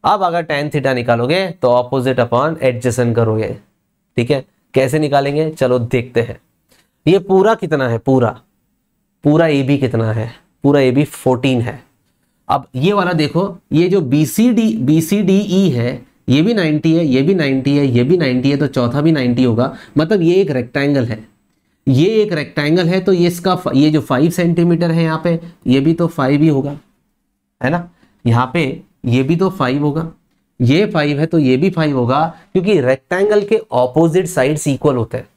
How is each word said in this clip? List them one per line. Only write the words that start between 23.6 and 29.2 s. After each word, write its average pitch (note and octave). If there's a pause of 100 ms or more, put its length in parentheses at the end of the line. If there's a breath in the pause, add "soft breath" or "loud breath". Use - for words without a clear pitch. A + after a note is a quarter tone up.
ये D3+
जो D3+
फ़ाइव C#3+
सेंटीमीटर E3+
है E3
यहाँ D#3+
पे, E3+ (280 loud breath)
ये C3
भी D#3
तो E3+
फ़ाइव C#3+
ही D#3+
होगा, C#3+ (840)
है B2+
ना। E3+ (380 soft breath)
यहाँ A#2+
पे D3 (220)
ये A#2+